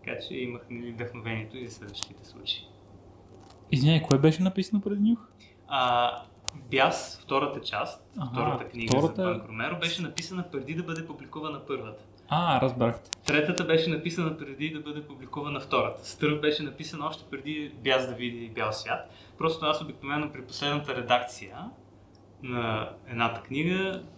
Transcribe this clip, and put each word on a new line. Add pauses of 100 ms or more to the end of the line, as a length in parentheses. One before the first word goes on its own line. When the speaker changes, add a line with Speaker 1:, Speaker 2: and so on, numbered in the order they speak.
Speaker 1:
така
че
имах,
нали,
вдъхновението
и
за
следващите
случаи. (1080)
Speaker 2:
Извиняй,
кое
беше
написано
преди
Нюх? (480)
Speaker 1:
А, (600)
Бяс,
втората
част, (140)
Speaker 2:
Аха,
Speaker 1:
втората
книга
Speaker 2:
втората
Speaker 1:
за
Банк
Ромеро,
беше
написана
преди
да
бъде
публикувана
първата. (260)
Speaker 2:
А,
разбрах. (240)
Speaker 1:
Третата
беше
написана
преди
да
бъде
публикувана
втората.
Стръв
беше
написан
още
преди (120)
Бяс
да
види
бял
свят. (260)
Просто
аз
обикновено
при
последната
редакция (840)
на (180)
едната
книга (140)